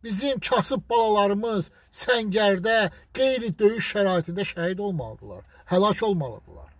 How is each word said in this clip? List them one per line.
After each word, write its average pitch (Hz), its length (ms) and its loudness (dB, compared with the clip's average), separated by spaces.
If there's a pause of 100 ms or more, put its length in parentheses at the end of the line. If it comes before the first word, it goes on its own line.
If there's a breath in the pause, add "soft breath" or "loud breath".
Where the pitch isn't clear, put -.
bizim 226 360 -2
kasıb - 500 0
balalarımız 208 800 2 (220 soft breath)
səngərdə 214 960 2 (240 loud breath)
qeyri 254 440 0
döyüş 220 360 2
şəraitində 185 580 0
şəhid 180 280 -6
olmalıdırlar? 117 640 -8 (280 soft breath)
Həlak 202 340 2
olmalıdırlar. 139 760 -6